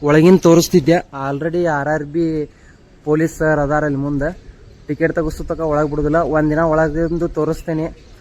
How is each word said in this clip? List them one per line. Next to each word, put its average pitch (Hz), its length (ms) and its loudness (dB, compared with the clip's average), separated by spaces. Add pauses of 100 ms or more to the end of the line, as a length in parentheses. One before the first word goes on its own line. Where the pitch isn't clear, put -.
ಒಳಗಿನ್ 160 360 6
ತೋರಿಸ್ತಿದ್ದೆ. 165 540 4
Already 156 720 -2
ಆರ್ 147 220 -2
ಆರ್ 151 160 -2
ಬಿ 156 460 -4 (540)
ಪೊಲೀಸ್ 156 320 0
ಸರ್ 156 240 0
ಅದಾರ 147 240 0
ಅಲ್ಲಿ 143 140 -2
ಮುಂದೆ. 143 400 -4 (500)
ಟಿಕೆಟ್ 156 240 -2
ತಗಸ್ತು 160 320 -4
ತಕ 156 160 -8
ಒಳಗ್ 151 300 0
ಬಿಡುದಿಲ್ಲ. 151 260 0
ಒಂದಿನ 151 420 0
ಒಳಗಿಂದು 160 720 0
ತೋರಿಸ್ತೇನೆ. 160 760 -6 (140)